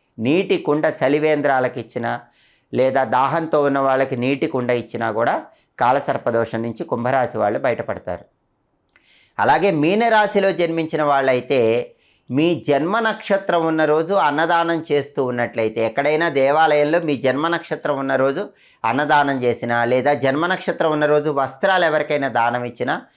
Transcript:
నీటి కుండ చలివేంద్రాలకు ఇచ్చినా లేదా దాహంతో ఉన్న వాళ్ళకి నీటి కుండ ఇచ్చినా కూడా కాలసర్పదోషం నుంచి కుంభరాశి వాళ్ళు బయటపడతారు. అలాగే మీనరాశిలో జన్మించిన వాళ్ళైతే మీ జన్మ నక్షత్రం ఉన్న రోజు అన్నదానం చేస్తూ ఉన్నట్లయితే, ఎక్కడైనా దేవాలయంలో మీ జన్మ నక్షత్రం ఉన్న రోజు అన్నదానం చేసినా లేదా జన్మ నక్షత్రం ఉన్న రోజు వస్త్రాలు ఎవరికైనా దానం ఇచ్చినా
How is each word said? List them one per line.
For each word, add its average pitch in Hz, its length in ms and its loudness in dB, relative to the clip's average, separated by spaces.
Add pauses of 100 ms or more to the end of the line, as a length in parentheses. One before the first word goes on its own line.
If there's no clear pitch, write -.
(180)
నీటి 175 400 0
కుండ 156 280 -2
చలివేంద్రాలకు 143 920 0
ఇచ్చినా 120 420 -6 (540)
లేదా 131 300 2
దాహంతో 139 580 0
ఉన్న 139 160 2
వాళ్ళకి 135 380 0
నీటి 131 300 -2
కుండ 123 240 -2
ఇచ్చినా 117 420 -2
కూడా 120 300 0 (360)
కాలసర్పదోషం 123 840 0
నుంచి 117 220 -8
కుంభరాశి 123 540 -2
వాళ్ళు 107 200 0
బయటపడతారు. 110 680 -6 (1120)
అలాగే 151 320 4
మీనరాశిలో 202 840 2
జన్మించిన 160 500 -2
వాళ్ళైతే 127 880 2 (380)
మీ 147 380 0
జన్మ 156 300 0
నక్షత్రం 196 680 -2
ఉన్న 160 180 0
రోజు 160 300 0
అన్నదానం 165 800 0
చేస్తూ 139 320 -2
ఉన్నట్లయితే, 117 640 -2
ఎక్కడైనా 151 420 0
దేవాలయంలో 147 720 2
మీ 151 160 -2
జన్మ 135 320 0
నక్షత్రం 156 500 -4
ఉన్న 135 180 -2
రోజు 131 320 0 (360)
అన్నదానం 139 580 0
చేసినా 120 420 0
లేదా 127 300 2
జన్మ 135 320 0
నక్షత్రం 175 460 -2
ఉన్న 151 140 0
రోజు 151 240 2
వస్త్రాలు 147 540 0
ఎవరికైనా 151 440 0
దానం 120 360 0
ఇచ్చినా 123 380 -6 (140)